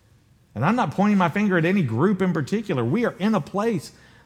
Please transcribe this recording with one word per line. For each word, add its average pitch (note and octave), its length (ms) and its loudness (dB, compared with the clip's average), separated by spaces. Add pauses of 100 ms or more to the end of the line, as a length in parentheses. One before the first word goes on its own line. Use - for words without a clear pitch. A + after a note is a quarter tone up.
(540)
And A2 100 -2
I'm G#3 120 2
not G3+ 160 -2
pointing G3+ 260 2
my F3+ 100 4
finger F#3+ 300 0
at D#3+ 60 2
any F#3 180 2
group D#3 400 0
in F3+ 100 0
particular. D#3+ 520 -2
We F3 200 0
are F3+ 140 -2
in G#3+ 160 0
a F#3 60 0
place G3+ 520 -4 (340)